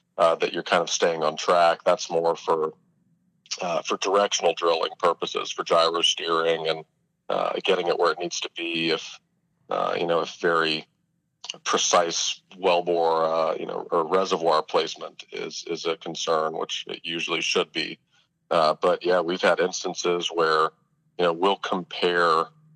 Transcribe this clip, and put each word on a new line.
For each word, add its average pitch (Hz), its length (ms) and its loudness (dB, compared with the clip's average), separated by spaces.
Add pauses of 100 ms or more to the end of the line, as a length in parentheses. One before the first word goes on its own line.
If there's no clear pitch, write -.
(200)
uh, 82 160 6
that 78 180 -2
you're 85 80 -4
kind 87 220 0
of 82 60 -6
staying 82 340 0
on 76 120 0
track. 85 480 2
That's 90 260 0
more 82 260 0
for, 80 380 -2 (880)
uh, 82 200 -2
for 101 160 -4
directional 98 560 2
drilling 85 460 0
purposes, - 520 -2
for 87 120 -8
gyro 82 400 2
steering 82 640 0
and, 80 180 -4 (440)
uh, - 240 -2 (100)
getting 90 240 0
it 87 100 2
where 85 140 2
it 78 80 -6
needs 87 220 -6
to - 140 -6
be 82 360 -4
if, - 280 -6 (520)
uh, - 260 -2
you 87 80 -2
know, 85 160 2
if - 180 -6
very 80 460 0 (800)
precise - 800 0 (200)
wellbore, 85 640 2
uh, 80 340 0
you 85 60 -6
know, 50 260 -8
or 82 160 0
reservoir 85 540 2
placement 82 680 -4
is, 82 360 -10
is 82 180 -6
a 82 120 -2
concern, 80 560 -2
which - 340 -6
it - 160 -10
usually 82 380 -4
should 85 320 0
be. 82 260 -6 (500)
Uh, 78 320 4
but 87 240 2
yeah, 90 140 4
we've 87 220 -2
had 87 180 4
instances 90 760 -2
where, 80 380 2 (460)
you 90 80 2
know, 85 80 2
we'll 95 240 0
compare, 87 880 0 (300)